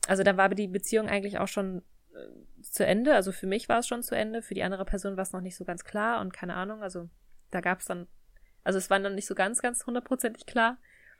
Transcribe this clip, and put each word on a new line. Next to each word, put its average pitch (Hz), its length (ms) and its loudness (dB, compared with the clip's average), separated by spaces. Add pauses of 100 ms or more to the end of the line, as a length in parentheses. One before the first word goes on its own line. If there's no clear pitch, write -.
also 190 160 4
dann 190 140 6
war 196 120 6
die 196 180 0
Beziehung 202 420 0
eigentlich 202 300 -2
auch 196 80 0
schon, 190 320 -4 (340)
äh, - 480 -18
zu - 240 0
Ende. 247 300 6
Also 190 160 4
für 190 160 -6
mich 202 220 0
war 233 100 6
es 240 80 -2
schon 240 160 -4
zu - 120 -4
Ende. 220 280 -2
Für - 100 -8
die 190 100 -2
andere 190 220 -2
Person 196 320 -2
war 190 60 -2
es - 100 -6
noch 185 80 -6
nicht 180 140 -10
so 180 100 -10
ganz 175 180 -8
klar 220 380 -2
und 185 120 -6
keine 180 220 -8
Ahnung. 208 280 -6
Also 180 260 -8 (400)
da 180 120 0
gab's 180 240 0
dann, 180 220 -6 (560)
also 190 140 2
es 185 120 -2
war 196 100 6
noch 196 100 0
nicht 196 180 -4
so 190 80 -4
ganz, 202 260 2
ganz 240 240 -2
hundertprozentig 240 600 -2
klar. 233 320 2 (420)